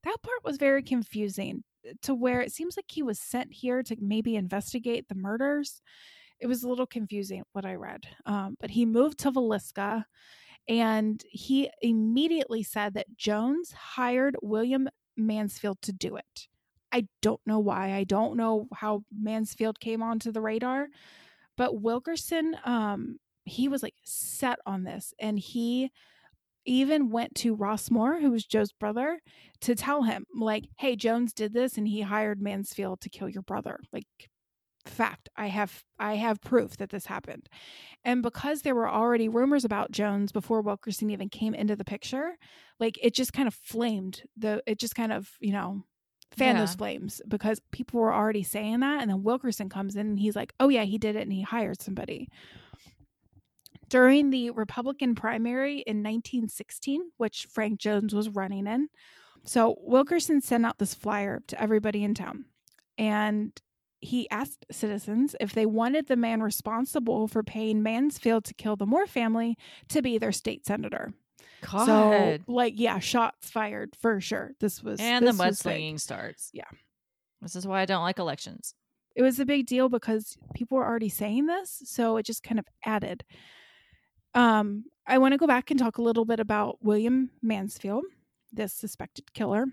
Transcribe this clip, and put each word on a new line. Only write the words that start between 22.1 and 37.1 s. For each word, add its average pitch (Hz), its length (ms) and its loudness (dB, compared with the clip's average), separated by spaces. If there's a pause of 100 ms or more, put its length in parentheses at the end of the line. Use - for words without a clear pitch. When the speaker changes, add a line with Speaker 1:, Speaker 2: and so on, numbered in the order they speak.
Speaker 1:
um, 220 560 -2 (240)
he 254 240 0
was, 269 120 0
like, - 220 -8
set - 640 -4
on 190 160 -4
this, - 380 -10
and 214 180 -2
he 240 540 -2 (720)
even 269 460 4
went 233 260 -4
to 226 180 0
Ross 214 380 -2
Moore, 240 280 4
who 277 120 6
was 220 120 0
Joe's 214 280 0
brother, 247 480 -4 (400)
to 240 160 2
tell 285 260 0
him, 226 220 0 (100)
like, 214 300 -2 (140)
"Hey, 254 180 0
Jones 233 360 0
did 214 200 -4
this, 247 260 0
and 214 80 0
he 214 140 -2
hired 208 420 -2
Mansfield 196 600 -6
to 202 80 -12
kill - 180 -10
your 196 140 -8
brother." - 360 -8 (140)
Like, - 380 -14 (560)
fact, 214 500 -6
I 214 100 -6
have, 202 360 -4 (160)
I 214 180 -2
have 214 260 -2
proof - 340 2
that 202 140 -8
this 202 160 -10
happened. 208 420 -10 (560)